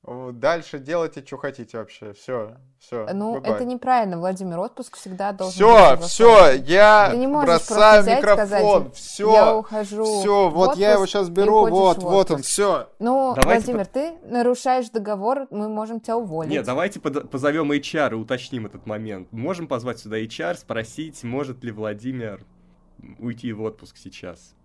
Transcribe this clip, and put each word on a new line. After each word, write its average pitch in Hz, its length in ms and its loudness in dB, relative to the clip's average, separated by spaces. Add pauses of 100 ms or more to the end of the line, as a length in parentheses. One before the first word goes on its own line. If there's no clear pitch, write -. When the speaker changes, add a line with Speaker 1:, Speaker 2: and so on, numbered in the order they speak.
Speaker 1:
В-, 123 280 -16
дальше 147 480 -6
делайте, 147 420 -8
чё 135 160 -18
хотите 127 400 -12
вообще. 107 360 -16
Всё, 113 420 -12 (240)
всё, 113 340 -12
Speaker 2:
Ну, 214 200 -8
Speaker 1:
бай-бай. 233 200 -8
Speaker 2:
это 208 120 -6
неправильно, 240 520 -4
Владимир. 185 400 -8
Отпуск 233 400 -12
всегда 190 340 -10
должен 190 220 -10
Speaker 1:
Всё, 190 420 8
Speaker 2:
быть 170 120 -4
Speaker 1:
всё, - 200 2
Speaker 2:
согласован. 160 380 8
Speaker 1:
я 202 460 6
Speaker 2:
Ты 240 60 -2
не 254 100 -2
можешь 285 220 -2
Speaker 1:
бросаю 165 180 2
Speaker 2:
просто 214 340 8
взять, 220 160 2
Speaker 1:
микрофон. 208 300 2
Speaker 2:
сказать: 196 480 0
Speaker 1:
Всё, - 360 -4
Speaker 2:
«Я 220 240 6
ухожу 214 480 -8 (180)
Speaker 1:
всё, 202 280 2
Speaker 2:
в 151 40 -6
Speaker 1:
вот 190 240 2
я 208 160 2
его 202 100 2
Speaker 2:
отпуск», 190 80 -6
Speaker 1:
щас 202 160 -2
Speaker 2:
и 170 40 -10
Speaker 1:
беру, 202 260 0
Speaker 2:
уходишь 190 200 2
Speaker 1:
вот, 190 200 2
Speaker 2:
в 185 40 -8
Speaker 1:
вот 185 300 0
он, 156 60 -2
Speaker 2:
отпуск. 135 120 -10
Speaker 1:
всё. 180 480 -2
Speaker 2:
Ну, 254 380 -4
Speaker 3:
Давайте 226 380 2
Speaker 2:
Владимир, 202 120 -4
Speaker 3:
по- - 80 -20
Speaker 2:
ты 302 180 -8 (140)
нарушаешь 247 640 -4
договор, 214 600 -6
мы 208 180 -10
можем 220 300 -10
тебя 226 180 -8
уволить. 165 320 -8
Speaker 3:
Нет, 143 160 -6
давайте 156 340 -6
под-, 143 300 -8
позовём 147 420 -4
H 143 240 -6
R 135 180 -4
и - 20 -10
уточним 117 500 -10
этот - 220 -18
момент. 107 440 -12
Можем 160 360 -10
позвать 120 320 -8
сюда 107 180 -12
H 110 240 -12
R, 175 160 -8
спросить, 139 680 -14
может 123 400 -10
ли 117 80 -10
Владимир 107 720 -12 (760)
уйти 117 340 -10
в 104 80 -12
отпуск - 360 -14
сейчас? - 680 -20